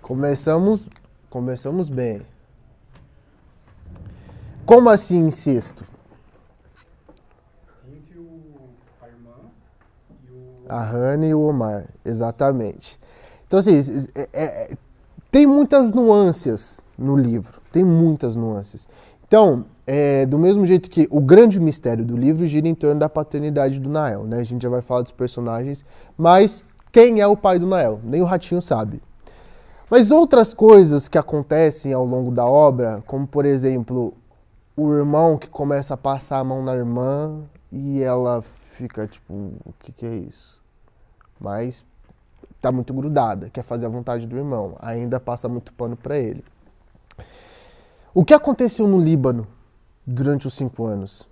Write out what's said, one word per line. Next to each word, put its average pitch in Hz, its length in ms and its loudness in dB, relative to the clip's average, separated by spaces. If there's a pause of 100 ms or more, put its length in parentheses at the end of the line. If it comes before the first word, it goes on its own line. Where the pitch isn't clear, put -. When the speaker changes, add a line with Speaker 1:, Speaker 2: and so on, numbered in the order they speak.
Speaker 1:
começamos, 156 880 -2 (400)
começamos 135 600 -8
bem. 117 320 -6 (2500)
Como 240 240 8
assim 202 300 2
incesto? 147 680 -2 (2000)
Speaker 2:
Entre 151 320 -20
o, 165 220 -20 (600)
a 117 60 -20
irmã 120 260 -20 (920)
e 127 80 -20
o 127 380 -20
Speaker 1:
A 117 120 -10
Hannah 127 440 -4
e 156 80 0
o 151 80 0
Omar, 113 420 -4 (200)
exatamente. 117 960 -6 (480)
Então, 190 120 0
assim, 185 200 4 (360)
é, 139 180 -10
é, 156 120 -6
é, 113 260 -10 (600)
tem 285 160 6
muitas 277 460 4
nuances 202 880 2 (180)
no 135 160 -2
livro, 117 460 -2 (100)
tem 175 140 2
muitas 160 500 2
nuances. 110 540 -8 (380)
Então, 180 400 4 (200)
é, 139 380 0
do 135 140 -2
mesmo 196 260 2
jeito 180 240 2
que 156 220 0
o 190 100 0
grande 190 380 6
mistério 127 460 -2
do 120 120 -6
livro 156 300 0
gira 151 220 -2
em 165 60 -2
torno 147 260 -2
da 151 80 0
paternidade 147 720 -4
do 131 80 -8
Nael, 139 360 -4
né? 113 140 -6
A 120 60 -4
gente 120 180 -8
já 123 60 -6
vai 123 140 -4
falar 123 200 -4
dos 120 100 -12
personagens, 123 720 -8 (320)
mas 185 460 4 (300)
quem 233 280 8
é 202 60 4
o 202 100 4
pai 185 220 2
do 170 80 -2
Nael? 135 380 -2
Nem 139 180 -2
o - 20 2
ratinho 175 380 -4
sabe. 110 400 -6 (880)
Mas 226 220 6
outras 302 420 4
coisas 185 540 8
que 165 100 0
acontecem 151 720 -2
ao 127 120 -2
longo 127 260 -4
da 120 160 0
obra, 127 600 2
como, 139 200 -8
por 143 180 -4
exemplo, 127 720 -2 (600)
o 151 160 -2
irmão 147 440 2
que - 120 -12
começa 143 460 -6
a - 20 -12
passar 135 420 -6
a 131 60 -4
mão 131 180 -6
na 131 140 -6
irmã 135 680 -6 (300)
e 139 280 -8
ela 123 420 -2 (340)
fica 110 320 -12
tipo, - 260 -20 (300)
"O - 160 -20
que - 100 -20
que 117 160 -16
é 117 80 -10
isso?" - 480 -18 (800)
Mas 110 440 -10 (760)
tá 127 100 -4
muito 127 240 -6
grudada, 131 560 -4
quer 127 120 -14
fazer 120 240 -10
a 113 40 -8
vontade 120 360 -8
do 113 100 -12
irmão, 120 440 -8
ainda 117 380 -8
passa 120 300 -10
muito 120 240 -10
pano 120 240 -10
pra 143 200 -8
ele. 139 280 -8 (1700)
O 180 100 4
que - 80 6
aconteceu 254 560 2
no 190 100 2
Líbano 131 480 0 (600)
durante 135 400 -4
os 131 80 -10
cinco 120 320 -8
anos? 101 460 -10